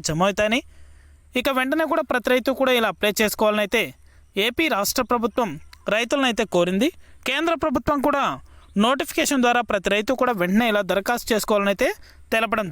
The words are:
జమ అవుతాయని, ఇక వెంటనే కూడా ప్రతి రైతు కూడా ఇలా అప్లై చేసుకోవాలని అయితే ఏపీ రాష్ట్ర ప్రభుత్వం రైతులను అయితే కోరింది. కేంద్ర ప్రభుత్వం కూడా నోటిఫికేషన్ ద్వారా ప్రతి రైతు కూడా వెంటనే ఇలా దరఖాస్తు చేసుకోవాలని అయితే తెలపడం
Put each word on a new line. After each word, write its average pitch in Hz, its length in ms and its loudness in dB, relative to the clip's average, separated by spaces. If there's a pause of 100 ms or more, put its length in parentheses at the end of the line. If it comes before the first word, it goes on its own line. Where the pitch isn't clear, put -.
జమ 160 180 0
అవుతాయని, 214 320 0 (800)
ఇక 262 180 -2
వెంటనే 285 340 0
కూడా 320 200 0
ప్రతి 254 200 -2
రైతు 254 280 2
కూడా 262 180 2
ఇలా 226 160 2
అప్లై 208 260 0
చేసుకోవాలని 214 440 2
అయితే 220 180 0 (640)
ఏపీ 254 280 0
రాష్ట్ర 202 380 -2
ప్రభుత్వం 233 380 0 (440)
రైతులను 254 360 0
అయితే 226 140 0 (120)
కోరింది. 185 340 2 (380)
కేంద్ర 311 260 0 (100)
ప్రభుత్వం 302 420 0
కూడా 285 180 0 (600)
నోటిఫికేషన్ 277 600 0
ద్వారా 240 240 4
ప్రతి 202 240 -2
రైతు 214 180 0 (100)
కూడా 247 200 2
వెంటనే 196 300 2
ఇలా 208 100 2 (100)
దరఖాస్తు 202 420 -2
చేసుకోవాలని 202 400 0
అయితే 247 140 0 (460)
తెలపడం 220 380 -2